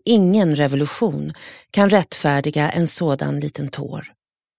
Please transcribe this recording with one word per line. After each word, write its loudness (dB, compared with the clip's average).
ingen 4
revolution -2
kan 4
rättfärdiga 0
en 0
sådan -2
liten -8
tår. -10